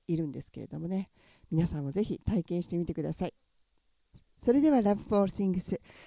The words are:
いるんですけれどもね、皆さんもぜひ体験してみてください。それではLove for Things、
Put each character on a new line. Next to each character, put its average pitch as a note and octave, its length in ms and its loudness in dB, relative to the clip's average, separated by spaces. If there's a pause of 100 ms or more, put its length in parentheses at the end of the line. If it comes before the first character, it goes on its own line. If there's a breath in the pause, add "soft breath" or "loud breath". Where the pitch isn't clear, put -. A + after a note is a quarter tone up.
い E3 100 0
る E3 80 -2
ん C#3+ 60 -6
で C3+ 100 -10
す - 100 -14
け A#2+ 100 -14
れ A2 60 -12
ど D3+ 120 -10
も E3 80 -8
ね、 F#3+ 240 -4 (400 soft breath)
皆 E3 160 2
さ D3+ 140 -4
ん - 20 -4
も C#3 80 -4
ぜ G3 120 0
ひ - 160 -4
体 G3+ 240 0
験 F3 200 -4
し - 40 -8
て F3 120 -2
み E3+ 80 -2
て D#3+ 80 -6
く D#3+ 80 -4
だ D3+ 100 -4
さ F3+ 140 -4
い。 - 60 -8 (1000)
そ - 160 0
れ C#4 100 6
で D4+ 100 6
は C4 80 6
Love G3+ 280 2
for G3+ 220 4
Things、 F#3 500 -2 (280 loud breath)